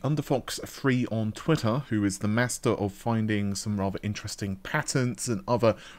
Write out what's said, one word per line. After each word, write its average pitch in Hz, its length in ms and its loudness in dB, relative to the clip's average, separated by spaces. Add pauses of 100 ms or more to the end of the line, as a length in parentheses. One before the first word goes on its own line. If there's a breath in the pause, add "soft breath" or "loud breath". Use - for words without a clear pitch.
Underfox 143 640 -2
three 127 420 2
on 110 220 0
Twitter, 131 560 2
who 104 160 2
is 98 140 2
the 107 100 -2
master 120 400 0
of 101 240 2
finding 107 600 0
some 104 260 -2
rather 95 220 -2
interesting 101 540 -6
patents 127 680 -2
and 110 220 -2
other 113 260 4 (240 loud breath)